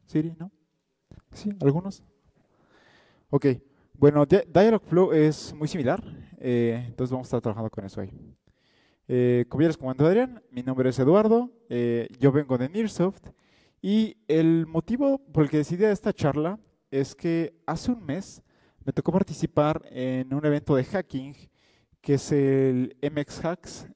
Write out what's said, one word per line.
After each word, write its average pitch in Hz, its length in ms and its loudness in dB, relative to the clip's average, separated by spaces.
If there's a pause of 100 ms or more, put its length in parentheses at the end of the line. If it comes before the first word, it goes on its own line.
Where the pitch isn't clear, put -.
¿Siri? 160 320 -4
¿No? 180 120 -14 (800)
¿Sí? - 200 -8 (100)
¿Algunos? 165 420 -2 (1300)
Ok. 143 160 0 (480)
Bueno, 147 320 6
Di-, 185 160 6 (100)
Dialogflow 185 640 4
es 151 400 2
muy 151 140 -4
similar, 147 360 -2 (360)
eh, 120 480 -2
entonces 123 240 -6
vamos 127 160 -6
a - 20 -20
estar 120 120 -2
trabajando 110 280 -4
con 104 160 -12
eso 95 160 -12
ahí. 98 100 -12 (1000)
Eh, 123 380 2
como 135 140 -4
ya 165 80 4
les 160 80 -4
comentó 131 280 -2
Adrián, 233 460 0
mi 123 120 -10
nombre 127 260 0
es 123 100 -2
Eduardo, 214 500 4 (200)
eh, 120 400 -2 (100)
yo 135 100 4
vengo 135 280 0
de 123 100 -4
Nearsoft 196 640 -4 (520)
y 208 360 0 (100)
el 165 400 2
motivo 247 520 -2 (120)
por 151 140 4
el 139 40 0
que 151 100 0
decidí 175 260 0
esta 208 260 0
charla 156 480 -2 (320)
es 135 240 -2
que 165 400 -4 (100)
hace 160 240 -6
un 233 140 -6
mes 165 400 -10 (400)
me 139 80 -4
tocó 160 220 -2
participar 160 680 -2 (100)
en 127 420 -6
un 147 120 -4
evento 147 300 0
de 127 80 2
hacking 143 500 -8 (680)
que 143 140 0
es - 180 -4
el 135 640 2
M 147 220 -4
X - 240 -10
Hacks, - 500 -10